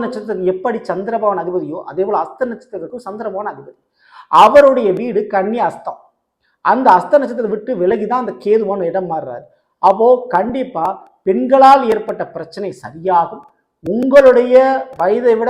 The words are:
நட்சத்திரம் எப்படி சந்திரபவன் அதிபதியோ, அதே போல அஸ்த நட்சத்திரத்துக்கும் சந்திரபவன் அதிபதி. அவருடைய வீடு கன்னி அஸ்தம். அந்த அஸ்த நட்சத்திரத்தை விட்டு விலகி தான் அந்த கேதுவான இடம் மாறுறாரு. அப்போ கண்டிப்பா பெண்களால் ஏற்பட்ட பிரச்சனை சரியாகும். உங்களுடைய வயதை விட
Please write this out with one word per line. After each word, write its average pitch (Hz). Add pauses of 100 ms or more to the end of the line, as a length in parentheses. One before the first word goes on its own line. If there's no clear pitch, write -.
நட்சத்திரம் 214 (100)
எப்படி 226 (100)
சந்திரபவன் 202
அதிபதியோ, 175 (100)
அதே 170
போல 208
அஸ்த 247
நட்சத்திரத்துக்கும் 208
சந்திரபவன் 208
அதிபதி. 139 (640)
அவருடைய 254 (100)
வீடு 220 (140)
கன்னி 208
அஸ்தம். - (720)
அந்த 254 (100)
அஸ்த 294
நட்சத்திரத்தை 226
விட்டு 233 (100)
விலகி 208
தான் 240
அந்த 208 (100)
கேதுவான 202
இடம் 185
மாறுறாரு. 131 (440)
அப்போ 220 (280)
கண்டிப்பா 214 (420)
பெண்களால் 262 (100)
ஏற்பட்ட 208 (120)
பிரச்சனை 190 (140)
சரியாகும். 170 (520)
உங்களுடைய 247 (440)
வயதை 226
விட 240